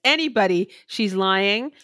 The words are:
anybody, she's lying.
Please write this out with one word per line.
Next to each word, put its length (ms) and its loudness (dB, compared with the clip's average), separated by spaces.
anybody, 640 0
she's 300 -4
lying. 560 0